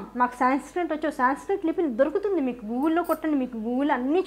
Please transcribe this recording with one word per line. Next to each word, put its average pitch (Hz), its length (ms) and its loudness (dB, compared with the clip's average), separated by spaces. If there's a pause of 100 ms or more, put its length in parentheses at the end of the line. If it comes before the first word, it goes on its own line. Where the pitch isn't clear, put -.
(220)
మాకు 247 180 0
సాంస్క్రిట్ 277 540 0
వచ్చు, 302 160 -2 (100)
సాంస్క్రిట్ 294 480 0
లిపి 339 160 0 (160)
దొరుకుతుంది 349 480 2
మీకు, 240 140 -6 (100)
Google-లో 320 320 2
కొట్టండి, 320 400 0
మీకు 247 140 -6 (100)
Google 269 300 0
అన్నీ 285 300 2